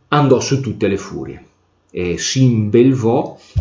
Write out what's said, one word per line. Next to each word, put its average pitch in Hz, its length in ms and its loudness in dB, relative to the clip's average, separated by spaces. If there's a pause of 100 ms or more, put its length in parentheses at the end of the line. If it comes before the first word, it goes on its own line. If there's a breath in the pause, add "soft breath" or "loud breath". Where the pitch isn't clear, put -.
andò 135 320 4
su - 200 -2
tutte 104 280 -4
le 98 100 -2
furie. 67 460 -12 (460)
Eh, 90 280 -6
si - 260 -2
imbelvò, 117 960 2 (220 loud breath)